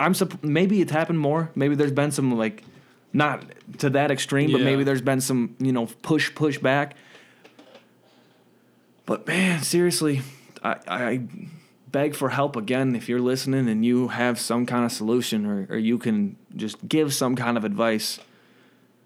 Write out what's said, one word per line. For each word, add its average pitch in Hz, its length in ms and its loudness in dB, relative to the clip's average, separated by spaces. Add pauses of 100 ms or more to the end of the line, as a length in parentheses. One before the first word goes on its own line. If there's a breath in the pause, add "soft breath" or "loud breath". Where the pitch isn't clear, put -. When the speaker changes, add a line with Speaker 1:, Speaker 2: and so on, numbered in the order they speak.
Speaker 1:
I'm 165 120 4
supp-, - 300 -2
maybe 180 380 2
it's 165 100 -2
happened 160 280 0
more. 156 360 0
Maybe 143 180 2
there's 143 200 2
been 143 180 0
some, 131 260 0
like, 110 260 -2 (500 loud breath)
not 147 320 0 (340)
to 147 120 2
that 143 200 4
extreme, 143 400 0
but 135 80 4
Speaker 2:
Yeah. 131 60 4
Speaker 1:
maybe 135 180 2
there's 135 180 2
been 131 200 0
some, 127 380 0
you 131 120 0
know, 120 160 0 (160)
push, - 320 0
push 151 240 0
back. 139 360 0 (2000 loud breath)
But, - 180 -4
man, 175 380 0
seriously, 165 580 0 (400 loud breath)
I, - 140 -4 (120)
I 120 340 -2 (720 loud breath)
beg 143 220 0
for 135 160 -2
help 139 280 -2
again. 127 380 0
If 110 120 -6
you're 123 140 0
listening 131 480 0
and 110 160 2
you 123 240 2
have 120 300 0
some 120 260 0
kind 120 200 0
of 117 60 -2
solution 113 540 0
or, 101 240 -2
or - 80 -4
you 113 200 0
can 104 380 -2 (200)
just 107 320 -8
give 151 260 2
some 131 220 0
kind 120 220 -2
of 107 60 -2
advice, 110 560 -2 (880 soft breath)